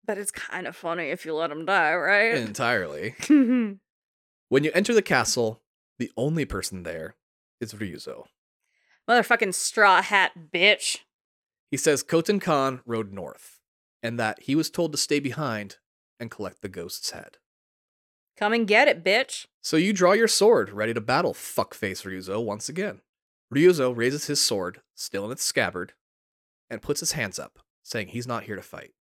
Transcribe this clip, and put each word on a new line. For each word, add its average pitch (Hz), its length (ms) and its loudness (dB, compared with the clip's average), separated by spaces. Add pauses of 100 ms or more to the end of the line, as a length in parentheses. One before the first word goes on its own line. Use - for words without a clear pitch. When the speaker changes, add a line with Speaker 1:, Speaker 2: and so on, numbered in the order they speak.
Speaker 1:
But 202 120 -4
it's 202 120 -6
kind - 380 -10
of 170 80 -12
funny 170 300 -6
if 156 200 -8
you 160 80 -6
let 160 180 -2
'em 160 120 -10
die, 170 320 2
right? 202 400 2
Speaker 2:
Entirely. 107 800 -2 (140)
Speaker 1:
<laughs> 240 500 4 (680)
Speaker 2:
When 143 160 4
you 151 80 0
enter 202 200 2
the 214 80 6
castle, 117 600 0 (380)
the 120 180 -6
only 151 260 0
person 92 400 -8
there 82 320 -10 (460)
is 110 120 -10
Ryuzo. 101 520 -10 (840)
Speaker 1:
Motherfucking 226 440 2
straw 190 480 4
hat 190 320 2 (200)
bitch. 190 440 2 (760)
Speaker 2:
He 139 60 -2
says 143 260 2
Koten 165 380 0
Khan 135 440 0
rode 110 280 -6
north, - 480 -16 (420)
and 117 160 -4
that 110 220 -2
he 135 140 -2
was 156 140 2
told 165 220 -2
to 143 60 -6
stay 147 240 0
behind 120 560 -6 (420)
and 117 100 -10
collect - 320 -10
the 104 80 -12
ghost's 90 420 -10
head. - 260 -18 (1000)
Speaker 1:
Come 214 140 2
and 233 160 2
get 233 220 6
it, 170 120 0
bitch. 208 440 0 (160)
Speaker 2:
So - 160 0
you 190 160 4
draw 180 180 4
your 220 160 4
sword, 185 440 4
ready 107 220 -2
to 117 60 -2
battle 135 340 0
fuckface - 720 -6
Ryuzo 95 380 -6
once 107 240 -6
again. 165 320 -8 (540)
Ryuzo 143 420 4
raises 127 320 -2
his 143 140 0
sword, 92 400 -2 (120)
still - 320 -8
in 113 60 -10
its - 120 -8
scabbard, 95 500 -2 (760)
and 110 120 -10
puts 143 180 -4
his - 140 -2
hands 104 260 -6
up, - 200 -16 (220)
saying 104 280 -8
he's 120 180 -8
not 117 160 -6
here 104 140 -10
to 90 40 -12
fight. - 400 -18